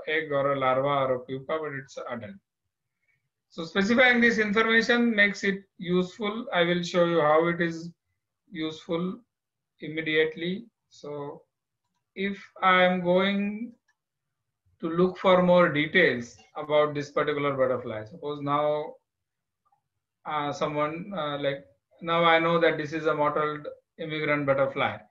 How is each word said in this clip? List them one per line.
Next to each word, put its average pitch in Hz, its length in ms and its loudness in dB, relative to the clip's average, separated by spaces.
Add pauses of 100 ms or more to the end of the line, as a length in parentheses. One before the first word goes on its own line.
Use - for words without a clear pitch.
egg 156 240 -4
or 139 220 0
a 135 80 -2
larva 135 520 0
or - 20 0
a 123 60 -6
pupa, 135 400 -6
but 147 120 -8
it's 135 240 -14
an - 160 -12
adult. 104 240 -12 (1120)
So - 160 -10
specifying 233 560 4
this 233 180 4
information 226 760 2
makes 202 300 2
it 196 220 -2 (140)
useful. 185 760 -2
I 175 80 4
will 175 220 0
show 175 220 2
you 170 140 2
how 156 280 4
it 170 120 -2
is 165 300 -4 (640)
useful 170 640 -6 (640)
immediately. 160 840 -2 (240)
So 147 520 -12 (720)
if 196 280 -6 (160)
I 185 220 4
am 180 200 2
going 202 720 0 (1080)
to 165 100 -4
look 180 260 2
for 180 260 4
more 180 260 6
details 147 680 0 (200)
about 151 360 2
this 143 200 -8
particular 143 440 -2
butterfly, 123 480 -2
suppose 147 380 -12
now, 151 520 -2 (1300)
uh, 147 260 -4
someone, 151 640 -4
uh, 147 220 -6
like, 139 260 -4 (380)
now 170 220 0
I 165 160 6
know 170 180 2
that 156 200 2
this 147 140 -8
is 156 140 -4
a 156 80 2
mottled 147 540 -2 (300)
immigrant 151 460 -2
butterfly. 135 520 0 (140)